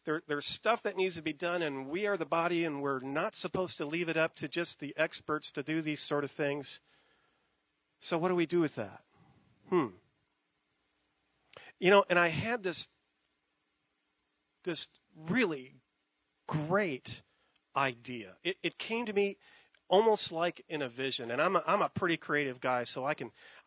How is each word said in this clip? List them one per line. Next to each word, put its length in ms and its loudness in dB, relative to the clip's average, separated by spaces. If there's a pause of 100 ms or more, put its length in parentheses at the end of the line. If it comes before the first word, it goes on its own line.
there, 200 -2
there's 200 -2
stuff 380 0
that 120 -4
needs 220 0
to 40 -8
be 120 -4
done, 300 -2
and 260 -4
we 180 -2
are 80 0
the 100 -2
body, 380 0
and 180 -2
we're 200 -2
not 340 -2
supposed 440 -2
to 60 -4
leave 220 -4
it 80 0
up 200 2
to 120 -6
just 320 -2
the 160 -10
experts 560 -2
to 120 -4
do 180 -2
these 180 -4
sort 240 0
of 80 -4
things. 480 -4 (1200)
So 180 -2
what 120 2
do 60 2
we 100 2
do 160 2
with 140 0
that? 260 -10 (680)
Hmm. 180 2 (1900)
You 120 6
know, 200 10
and 80 6
I 120 6
had 340 -2
this, 240 -2 (1800)
this 240 -2 (420)
really 460 -2 (720)
great 760 -2 (540)
idea. 580 -4 (120)
It, 180 -2
it 140 -4
came 300 -4
to 60 -6
me 220 2 (520)
almost 440 4
like 360 -2
in 140 -4
a 80 -4
vision. 400 -4
And 100 -2
I'm 160 4
a, 120 2
I'm 160 4
a 60 0
pretty 280 0
creative 420 -2
guy, 260 0
so 200 -4
I 80 0
can, 180 -10 (360)